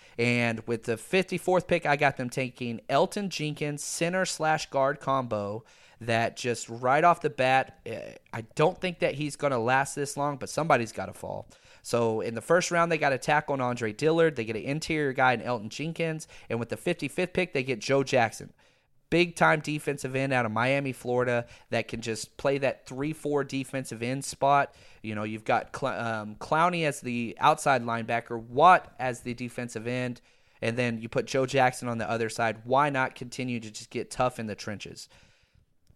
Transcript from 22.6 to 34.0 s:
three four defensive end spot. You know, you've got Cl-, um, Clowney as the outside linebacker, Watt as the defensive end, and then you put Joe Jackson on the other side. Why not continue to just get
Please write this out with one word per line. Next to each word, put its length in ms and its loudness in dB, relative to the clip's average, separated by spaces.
three 280 -6
four 320 -2
defensive 580 -6
end 220 -4
spot. 500 2
You 120 -6
know, 80 -4
you've 220 -6
got 320 0
Cl-, 240 -4
um, 360 -4
Clowney 480 2
as 160 -2
the 380 -4
outside 460 4
linebacker, 580 -4
Watt 560 6
as 220 -4
the 140 -6
defensive 520 -8
end, 340 -4
and 140 0
then 240 0
you 80 -8
put 180 -2
Joe 200 2
Jackson 400 2
on 120 -2
the 120 -2
other 180 0
side. 360 -2
Why 260 4
not 240 -2
continue 460 -6
to 100 -12
just 200 -16
get 200 -8